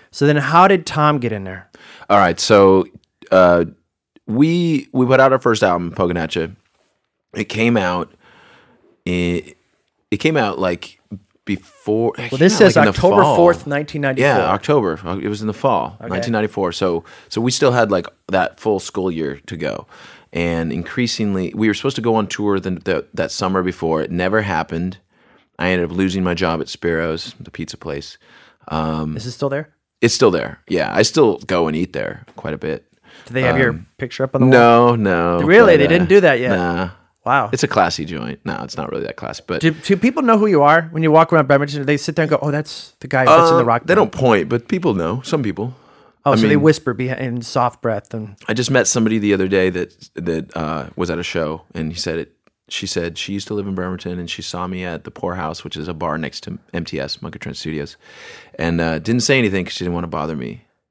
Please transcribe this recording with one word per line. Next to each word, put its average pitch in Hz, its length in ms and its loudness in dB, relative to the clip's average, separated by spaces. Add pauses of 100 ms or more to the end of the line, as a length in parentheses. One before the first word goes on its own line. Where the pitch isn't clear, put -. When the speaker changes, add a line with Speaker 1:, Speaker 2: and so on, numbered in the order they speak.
(120)
Speaker 1:
So - 140 -2
then 151 120 4
how 156 300 6
did 190 180 2
Tom 151 340 0
get 120 120 -4
in 101 120 -8
there? 92 260 -14 (400)
Speaker 2:
All 104 80 6
right. 87 220 4
So, 95 460 6 (460)
uh, 87 340 6 (600)
we, 160 680 0
we 127 120 2
put 131 140 4
out 131 140 4
our 131 60 0
first 113 240 0
album, 87 280 0
Poking 87 260 -2
at 80 180 -6
Ya. 82 120 -2 (880)
It 113 120 -6
came 117 320 0
out, 90 360 -2 (920)
it, 87 520 -4 (540)
it 104 60 -2
came 156 200 0
out, 104 220 -2
like, 90 400 -4 (460)
before, 107 720 -4
it - 40 -12
Speaker 1:
Well, 123 100 -10
Speaker 2:
came 131 100 -6
Speaker 1:
this 185 160 6
Speaker 2:
out, - 20 -2
Speaker 1:
says 214 180 6
Speaker 2:
like, 151 120 6
in 101 40 2
the - 60 -4
Speaker 1:
October 202 240 4
Speaker 2:
fall. 147 140 4
Speaker 1:
fourth, 170 320 4
nineteen 147 340 -6
ninety-four. 135 260 0
Speaker 2:
Yeah, 95 240 2
October. 98 480 0 (220)
It - 60 -6
was 104 140 -6
in 110 60 -4
the 107 60 -4
fall, 101 480 -2
Speaker 1:
Okay. - 80 -12
Speaker 2:
nineteen 95 240 -4
ninety-four. 104 380 -2
So, 85 320 -2 (260)
so 113 120 -4
we 123 100 0
still 131 220 2
had, 113 180 2
like, 90 160 0 (220)
that 92 300 -2
full 104 200 -2
school 92 320 -4
year 76 360 -6
to - 100 -12
go. 69 280 -8 (480)
And 82 400 -2
increasingly, 98 840 -4
we 107 140 0
were 104 40 -2
supposed 135 220 -4
to 117 60 -4
go 113 140 0
on 110 120 0
tour 101 320 -2
the, 92 120 -6
the, 85 420 -4
that - 180 -4
summer 95 320 -2
before. 82 380 -2
It - 100 -6
never 92 300 0
happened. 90 560 -4 (600)
I 90 120 0
ended 90 200 0
up 85 60 -10
losing 92 300 0
my 90 80 -2
job 85 260 -2
at 73 80 -6
Spiro's, 82 720 -6
the - 120 -20
pizza - 260 -12
place. 71 400 -12 (500)
Um, 78 480 -4
Speaker 1:
Is 107 120 -10
it 123 40 -10
still 139 160 -6
there? 139 260 -8 (280)
Speaker 2:
It's 117 120 4
still 117 180 4
there. 71 360 -6
Yeah, 76 260 -4
I 104 100 2
still 113 340 2
go 87 300 -2
and 78 100 -4
eat 87 160 -4
there 53 320 -8 (100)
quite 78 180 -10
a - 40 -8
bit. - 340 -10 (360)
Speaker 1:
Do 117 60 -16
they 127 100 -2
have 127 140 0
your 131 120 2
Speaker 2:
Um, 85 160 -8 (120)
Speaker 1:
picture 131 260 -6
up 131 120 -6
on 135 60 2
the 131 60 6
wall? 120 500 6
Speaker 2:
No, 87 400 0
no. 85 80 0
Speaker 1:
Really? 196 280 8
Speaker 2:
But, 156 40 6
Speaker 1:
They 143 100 4
didn't 175 200 2
Speaker 2:
uh, 185 80 4
Speaker 1:
do 202 60 8
that 143 180 4
yet? 127 100 -2
Speaker 2:
Nah. 90 400 -2 (340)
Speaker 1:
Wow. 120 300 0
Speaker 2:
It's 127 100 -2
a - 40 -2
classy 85 360 0
joint. 73 400 -10
No, - 200 -8
it's - 120 -14
not - 160 -8
really - 140 -6
that - 100 -10
classy. - 320 -12
But 87 140 -4
Speaker 1:
Do, 165 100 2
do 160 240 -2
people 254 260 -2
know 233 160 2
who 208 100 2
you 160 160 4
are 160 280 4
when 160 100 -4
you 160 100 2
walk 160 200 6
around 156 160 4
Bremerton? 143 320 2
Do 139 60 -6
they 147 100 2
sit 147 220 -6
there 165 60 2
and 156 60 -2
go, 151 120 0
"Oh, 147 100 -2
that's - 480 -8
the - 80 -14
guy 131 160 0
that's 165 280 8
in 165 60 4
the 120 60 4
Speaker 2:
Uh, - 20 2
Speaker 1:
rock 117 180 2
Speaker 2:
they 175 100 2
Speaker 1:
band"? 190 40 4
Speaker 2:
don't 165 140 2
point, 113 380 2
but 117 180 -2
people 180 280 0
know. 90 280 -2
Some 156 200 -2
people. 107 320 -6 (500)
Speaker 1:
Oh, 139 60 4
Speaker 2:
I 135 40 4
Speaker 1:
so 113 60 2
they 110 80 2
Speaker 2:
mean, 101 120 4
Speaker 1:
whisper 147 340 2
behind 127 260 -6
in 120 220 -6
soft 123 400 -2
breath 110 320 -4
and 107 200 -12 (120)
Speaker 2:
I 113 80 -2
just 123 160 -2
met 127 160 2
somebody 110 320 0
the 104 120 2
other 95 160 2
day 92 220 2
that, - 460 -8
that, 82 420 -6
uh, 78 380 -6
was 87 160 -4
at 82 80 -4
a 87 40 -8
show, 80 380 -6 (140)
and 80 160 -6
he 87 80 -10
said 82 180 -6
it. - 140 -10 (360)
She - 200 -8
said 85 320 -6
she - 120 -10
used 101 180 -8
to 107 40 -6
live 101 140 -6
in 95 80 -6
Bremerton, 90 420 -8
and 87 100 -10
she - 140 -12
saw 87 240 -8
me 92 180 -8
at 85 200 -10
the - 80 -16
Poorhouse, 87 520 -8
which - 140 -12
is 76 100 -10
a 90 60 -8
bar 80 240 -6
next 76 280 -10
to - 120 -12 (160)
M 85 100 -6
T 78 160 -10
S, 69 220 -10
Monkey 78 160 -14
Trend - 200 -14
Studios, 76 380 -10 (600)
and, 82 260 -2
uh, 82 160 -2
didn't 113 240 -2
say 135 160 2
anything 98 280 0
'cause - 80 -14
she - 100 -8
didn't 87 100 -4
wanna 87 140 -6
bother 80 280 -6
me. 62 300 -12 (260)